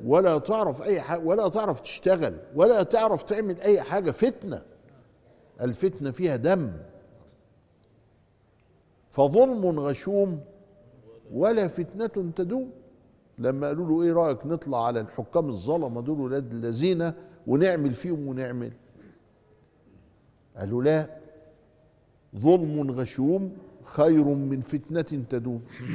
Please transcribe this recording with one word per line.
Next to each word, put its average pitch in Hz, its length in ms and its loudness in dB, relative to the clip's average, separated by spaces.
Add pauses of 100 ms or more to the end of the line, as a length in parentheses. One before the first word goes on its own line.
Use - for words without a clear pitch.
ولا 165 320 4
تعرف 165 440 -2
أي 185 200 0
حاجة 165 180 -4
ولا 190 280 0
تعرف 196 320 -2
تشتغل 165 580 0 (180)
ولا 202 280 6
تعرف 214 400 2
تعمل 202 380 -4
أي 196 200 4
حاجة. 170 300 0
فتنة، 202 500 -2 (1000)
الفتنة 139 500 -2
فيها 160 240 -2
دم. 143 360 0 (2500)
فظلم 185 680 4
غشوم 180 600 -2 (920)
ولا 202 340 2
فتنة 185 680 -6
تدوم. 240 360 -4 (640)
لما 135 300 -2
قالوا 156 200 -4
له: 160 140 2
"إيه 170 120 4
رأيك 160 320 2
نطلع 139 400 -2
على 120 140 0
الحكام 127 500 -2
الظلمة 120 520 -4
دول 147 180 -4
ولاد 131 320 -4
الذين 139 600 -2 (360)
ونعمل 147 440 2
فيهم 147 360 -6
ونعمل؟" 123 440 -6 (1900)
قالوا: 110 260 -2
"لا، 156 260 2 (1300)
ظلم 151 560 2
غشوم 139 640 -2 (260)
خير 156 420 4
من 139 360 0
فتنة 151 400 -4 (280)
تدوم". 120 340 -4 (320)